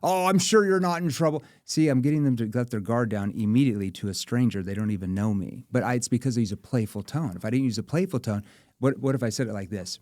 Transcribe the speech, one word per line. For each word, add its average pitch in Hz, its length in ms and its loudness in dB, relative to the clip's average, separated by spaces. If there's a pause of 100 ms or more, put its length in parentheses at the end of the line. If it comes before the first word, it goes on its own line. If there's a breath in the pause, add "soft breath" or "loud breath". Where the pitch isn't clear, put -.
Oh, 185 240 2
I'm 190 120 6
sure 208 260 6
you're 190 140 4
not 175 220 0
in 170 80 0
trouble. 151 340 0 (220 loud breath)
See, 156 220 2
I'm 131 140 4
getting 147 220 2
them 131 140 4
to 113 160 -2
let 123 160 -2
their 113 100 -4
guard 113 300 0
down 101 220 -2
immediately 107 600 2
to 98 180 -6
a 95 40 -4
stranger. 117 480 0
They 95 120 -6
don't 107 180 -2
even 92 220 -4
know 104 200 0
me. 101 380 -6
But 123 120 0
I, 120 120 0
it's 120 120 -2
because 123 300 0
I 120 40 2
use 101 100 0
a 101 60 -6
playful 107 440 -4
tone. 139 340 -6
If 90 100 -12
I 110 40 -2
didn't 131 160 0
use 113 120 -2
a 113 60 -6
playful 170 360 -2
tone, 104 240 -2 (360 soft breath)
what, 127 200 0
what 135 160 0
if 123 80 -2
I 113 60 0
said 117 180 -4
it 104 60 -8
like 98 160 -8
this? 90 320 -8